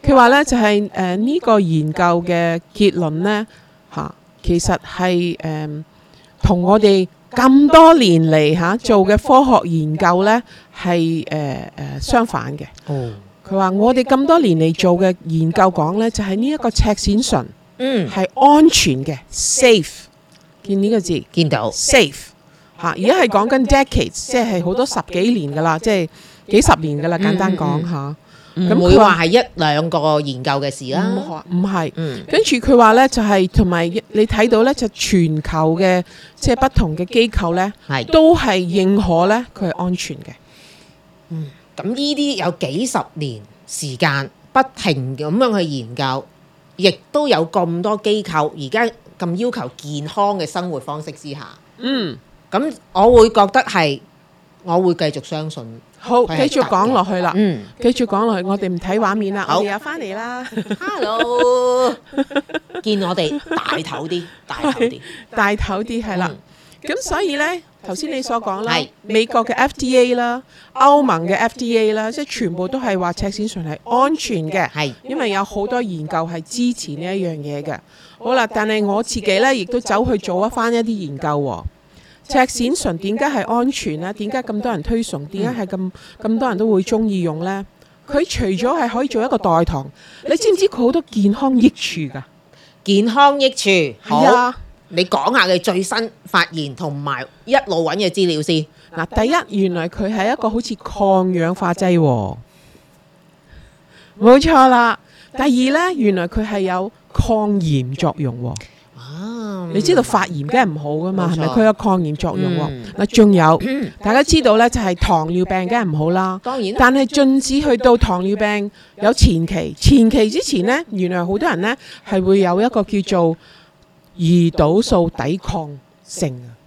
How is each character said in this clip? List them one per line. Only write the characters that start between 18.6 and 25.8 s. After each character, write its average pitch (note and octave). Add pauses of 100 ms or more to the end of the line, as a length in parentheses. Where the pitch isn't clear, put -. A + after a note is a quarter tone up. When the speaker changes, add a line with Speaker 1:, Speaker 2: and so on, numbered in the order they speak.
Speaker 1:
全 C3+
嘅， D3 (140)
safe。 - (580)
見 G3
呢 G3+
個 A3+
字？ F3 (100)
Speaker 2:
見 E3
到。 A2+
Speaker 1:
safe。 - (540)
嚇， E3+
而 F3+
家 A#3
係 B3+
講 G#3
緊 C4
decades， C4+ (220)
即 B3+
係 A3
好 F3+
多 A#3+
十 - (160)
幾 F3 (120)
年 D3
㗎 D#3
啦， D#3+
即 A3+